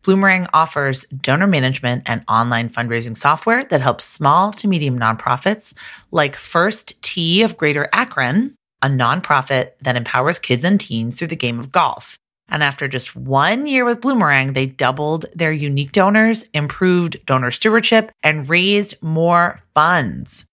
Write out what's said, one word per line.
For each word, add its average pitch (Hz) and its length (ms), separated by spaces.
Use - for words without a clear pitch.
Bloomerang 190 520
offers 143 540
donor 139 380
management 131 600
and 117 200
online 117 440
fundraising 117 440
software 226 520
that 143 160
helps 123 240
small 165 460
to 208 140
medium 147 320
nonprofits 123 800
like 147 260
First - 680
Tee 175 400
of 214 160
Greater 147 340
Akron, 208 640
a 135 80
nonprofit 135 840
that 131 140
empowers 127 420
kids 127 260
and 190 160
teens 113 380
through 170 100
the 165 80
game 120 220
of 131 120
golf. - 460
And 147 140
after 139 260
just 135 260
one 143 520
year 262 180
with 233 160
Bloomerang, 147 540
they 131 100
doubled 143 680
their 165 180
unique 143 400
donors, 220 520
improved 170 720
donor 127 240
stewardship, 220 600
and 151 260
raised 196 540
more 170 580
funds. 147 800